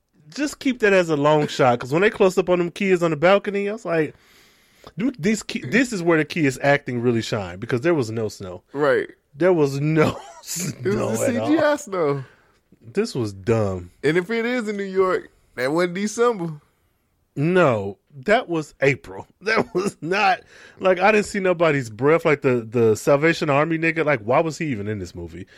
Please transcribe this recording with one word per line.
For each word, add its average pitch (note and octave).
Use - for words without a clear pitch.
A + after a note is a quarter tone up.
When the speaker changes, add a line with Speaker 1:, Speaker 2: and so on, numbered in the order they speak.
Speaker 1:
"Just C#4
keep B3
that G#3
as F#3
a D#3+
long D3+
shot." B2
'Cause C3
when E3
they G#3+
closed F#3+
up F3+
on F3+
them F3
kids F#3
on E3+
the D#3+
balcony, G3
I G3+
was A#3
like, E3
"Them, A#3+
these G#3
ki-, -
this A#3+
is F#3+
where E3
the D#3
kids C#3
acting C#3
really A#2
shine," F#2+
because A#2
there E3+
was B2
no A2
snow. F#2
Speaker 2:
Right. C#3
Speaker 1:
There E3+
was C#3
no D3+
<laughs> -
snow -
Speaker 2:
It G#3+
was -
the A#3+
Speaker 1:
at A#3
all. -
Speaker 2:
C D4
G -
I D4
snow. D#3
Speaker 1:
This G3
was A2
dumb. F#2+
Speaker 2:
And D#3
if F3+
it A3+
is A#3+
in G#3
New G3
York, F#3+
that B2+
wasn't F3
December. G3+
Speaker 1:
No, C#3
that G#3
was D#3+
April. A2
<laughs> -
That G#3+
was F#3
not, F#3
like, F#3
I G3+
didn't G#3
see G3+
nobody's E3
breath. C#3
Like, D3+
the, B2
the A2+
Salvation D#3
Army D#3
nigga, D#3+
like, C#3+
why A#2
was E3
he E3+
even G#2
in G#2+
this F2+
movie? E2+